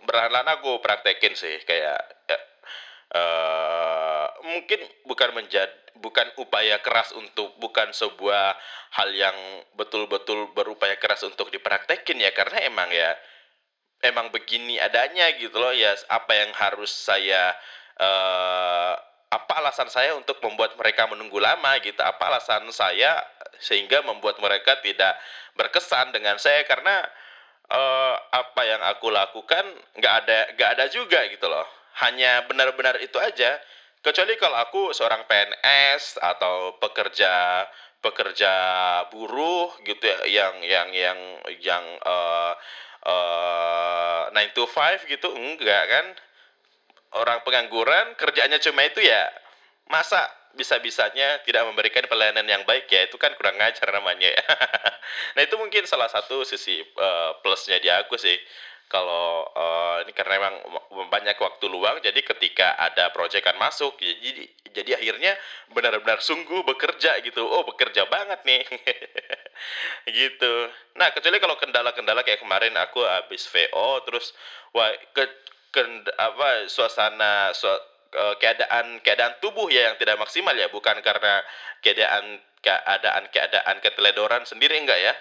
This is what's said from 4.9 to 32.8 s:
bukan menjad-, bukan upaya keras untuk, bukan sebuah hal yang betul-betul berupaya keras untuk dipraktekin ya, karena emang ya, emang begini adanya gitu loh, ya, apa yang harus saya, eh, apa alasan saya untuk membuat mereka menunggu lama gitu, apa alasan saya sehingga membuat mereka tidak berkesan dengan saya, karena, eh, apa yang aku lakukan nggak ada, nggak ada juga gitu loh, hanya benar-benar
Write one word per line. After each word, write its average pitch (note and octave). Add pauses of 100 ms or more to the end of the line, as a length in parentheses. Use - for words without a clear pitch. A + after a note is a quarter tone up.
bukan B2
menjad-, G2+
bukan A2+ (100)
upaya A2
keras A#2
untuk, G#2+
bukan A2
sebuah G2+ (460)
hal G2
yang F#2+ (460)
betul-betul G#2
berupaya G2+
keras -
untuk G2
dipraktekin B2
ya, G2
karena C#3+
emang F#2
ya, E2+ (880)
emang A#2+
begini A#2
adanya E3
gitu A2+
loh, B2
ya, A2 (160)
apa F#2+
yang G#2
harus G2+
saya, F#2+ (400)
eh, F#2 (360)
apa -
alasan C#3
saya C3+
untuk -
membuat A2
mereka A2
menunggu G#2
lama C3+
gitu, G2+
apa F#3
alasan A#2
saya A#2 (360)
sehingga A#2
membuat G#2+
mereka G#2
tidak F#2+ (400)
berkesan B2+
dengan G#2
saya, D3
karena, F3+ (680)
eh, C3 (160)
apa B2+
yang A2 (140)
aku A2+
lakukan G#2+ (380)
nggak G#2+ (120)
ada, A2+ (160)
nggak A2 (100)
ada C3
juga E3+
gitu G2+
loh, D#2 (340)
hanya B2
benar-benar C3